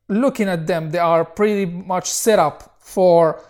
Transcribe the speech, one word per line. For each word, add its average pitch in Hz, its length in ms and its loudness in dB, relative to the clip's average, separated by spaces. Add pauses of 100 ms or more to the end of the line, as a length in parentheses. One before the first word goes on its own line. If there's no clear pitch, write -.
looking 220 400 0
at 170 180 -4
them, 160 240 -4
they 175 100 -2
are 165 240 2
pretty 208 420 -2
much 180 420 -8
set 214 300 0
up - 400 -2
for 170 720 2